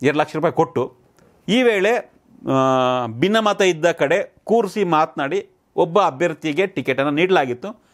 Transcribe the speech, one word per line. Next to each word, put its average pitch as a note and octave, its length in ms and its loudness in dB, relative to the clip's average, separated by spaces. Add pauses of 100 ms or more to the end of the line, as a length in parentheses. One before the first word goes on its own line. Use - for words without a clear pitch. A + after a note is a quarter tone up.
ಎರಡು C#3+ 180 0
ಲಕ್ಷ D#3 160 -2
ರೂಪಾಯಿ D#3 180 -2
ಕೊಟ್ಟು. - 440 -2 (500)
ಈ A#3+ 160 2
ವೇಳೆ, A3 340 2 (540)
ಆ, B2+ 560 2
ಭಿನ್ನಮತ G3+ 540 0
ಇದ್ದ E3+ 300 2
ಕಡೆ E3 520 -2
ಕೂರಿಸಿ G#3+ 400 0
ಮಾತನಾಡಿ D#3+ 640 -2 (260)
ಒಬ್ಬ E3+ 260 2
ಅಭ್ಯರ್ಥಿಗೆ D#3 640 -2
ಟಿಕೆಟನ್ನು C#3 440 -2
ನೀಡಲಾಗಿತ್ತು. D#3+ 720 -2 (100)